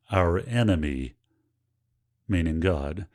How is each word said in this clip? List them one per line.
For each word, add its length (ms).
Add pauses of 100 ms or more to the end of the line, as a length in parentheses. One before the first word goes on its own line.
(120)
"our 280
enemy," 760 (1120)
meaning 320
God, 560